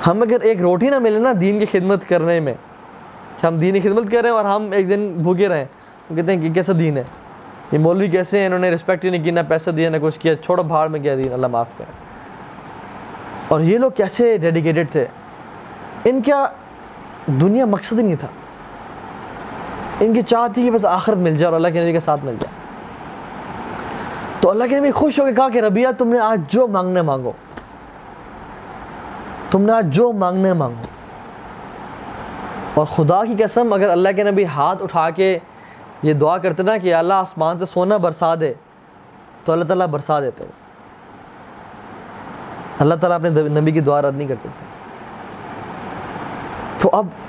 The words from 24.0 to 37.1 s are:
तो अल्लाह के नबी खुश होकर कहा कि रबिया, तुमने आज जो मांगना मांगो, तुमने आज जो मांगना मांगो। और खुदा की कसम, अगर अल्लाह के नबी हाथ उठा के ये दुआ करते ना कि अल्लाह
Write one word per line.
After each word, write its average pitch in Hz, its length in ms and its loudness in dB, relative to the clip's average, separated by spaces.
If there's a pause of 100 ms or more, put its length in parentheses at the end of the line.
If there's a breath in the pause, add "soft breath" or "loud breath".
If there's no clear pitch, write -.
तो 185 60 4
अल्लाह 214 200 2
के 269 120 2
नबी 285 120 2
खुश 285 280 2
होकर 269 140 4
कहा 254 160 4
कि 240 100 2
रबिया, 220 320 2
तुमने 240 280 2
आज 220 200 2
जो 196 280 2
मांगना 185 360 0
मांगो, 131 320 -2 (2250)
तुमने 202 220 4
आज 226 120 2
जो 190 260 4
मांगना 190 420 2
मांगो। 120 340 -4 (1900)
और 151 80 4
खुदा 170 400 2
की 226 100 -2
कसम, 220 360 2
अगर 196 180 4
अल्लाह 185 240 4
के 202 100 2
नबी 202 200 4
हाथ 156 320 0
उठा 170 360 0
के 190 220 2 (720 loud breath)
ये 151 80 4
दुआ 151 240 4
करते 180 260 0
ना 220 140 2
कि 180 140 0
अल्लाह 170 300 4